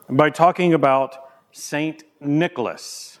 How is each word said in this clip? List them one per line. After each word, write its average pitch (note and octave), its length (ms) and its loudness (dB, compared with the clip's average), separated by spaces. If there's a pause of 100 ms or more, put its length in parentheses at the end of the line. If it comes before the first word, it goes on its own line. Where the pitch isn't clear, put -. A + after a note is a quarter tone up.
by D3 220 2
talking F3 420 2
about C3+ 440 2 (340)
Saint D#3 540 -8 (160)
Nicholas, C#3+ 1000 -4